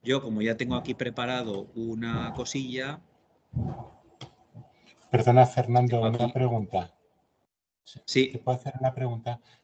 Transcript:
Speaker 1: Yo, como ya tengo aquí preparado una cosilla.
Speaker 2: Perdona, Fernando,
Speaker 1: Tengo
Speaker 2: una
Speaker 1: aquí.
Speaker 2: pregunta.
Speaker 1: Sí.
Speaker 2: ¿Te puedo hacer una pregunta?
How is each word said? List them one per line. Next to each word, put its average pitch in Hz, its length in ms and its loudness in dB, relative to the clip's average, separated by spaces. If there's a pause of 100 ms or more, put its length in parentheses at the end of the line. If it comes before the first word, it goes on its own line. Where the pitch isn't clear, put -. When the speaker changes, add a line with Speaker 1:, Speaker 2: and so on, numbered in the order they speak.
Speaker 1:
Yo, 131 180 0
como 110 220 -4
ya 113 140 0
tengo 127 180 -4
aquí 123 200 -4
preparado 120 800 -6
una 113 600 -4
cosilla. 131 640 -6 (2000)
Speaker 2:
Perdona, 123 360 8
Fernando, 123 540 2
Speaker 1:
Tengo 113 80 2
Speaker 2:
una 120 160 2
Speaker 1:
aquí. 120 80 -2
Speaker 2:
pregunta. 110 640 -2 (1080)
Speaker 1:
Sí. 131 240 4
Speaker 2:
¿Te 127 100 -10
puedo 127 200 -2
hacer - 220 -10
una 131 140 0
pregunta? 120 460 -6 (240)